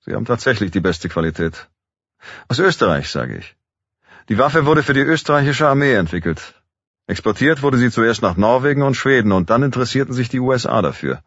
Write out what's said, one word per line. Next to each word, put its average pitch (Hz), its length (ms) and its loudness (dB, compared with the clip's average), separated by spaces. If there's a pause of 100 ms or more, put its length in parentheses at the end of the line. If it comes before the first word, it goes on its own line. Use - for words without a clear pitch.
Sie - 140 -10
haben 101 100 -4
tatsächlich 113 460 -2
die 95 100 -2
beste 87 280 -2
Qualität. 82 600 -4 (800)
Aus 120 100 -4
Österreich, 104 520 0
sage 60 260 -6
ich. - 200 -18 (720)
Die 104 100 -2
Waffe 139 260 2
wurde 151 180 4
für 139 120 0
die 135 60 2
österreichische 147 680 0
Armee 139 260 2
entwickelt. 85 600 -4 (520)
Exportiert 135 560 0
wurde 135 160 2
sie 123 120 2
zuerst 113 320 0
nach 90 140 0
Norwegen 127 460 2
und 135 120 2
Schweden 123 380 2
und 92 180 2
dann 120 120 2
interessierten 127 520 -2
sich 123 140 -2
die 127 120 -4
U 127 120 0
S 120 140 -2
A 113 160 0
dafür. 69 440 -4